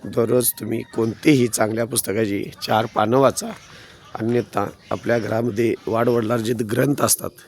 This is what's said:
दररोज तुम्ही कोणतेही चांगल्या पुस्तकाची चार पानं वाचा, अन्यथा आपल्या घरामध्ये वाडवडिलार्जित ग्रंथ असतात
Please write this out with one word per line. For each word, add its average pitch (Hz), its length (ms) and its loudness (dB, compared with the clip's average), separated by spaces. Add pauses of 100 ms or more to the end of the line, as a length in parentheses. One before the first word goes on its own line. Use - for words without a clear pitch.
दररोज 117 460 0 (100)
तुम्ही 117 220 -6
कोणतेही 123 640 2
चांगल्या 110 380 0
पुस्तकाची 110 600 -2 (220)
चार 113 200 2
पानं 110 300 0
वाचा, 135 340 2 (640)
अन्यथा 113 520 -2 (240)
आपल्या 117 280 0
घरामध्ये 110 560 0 (120)
वाडवडिलार्जित 117 680 0
ग्रंथ 120 480 0
असतात 101 280 0 (180)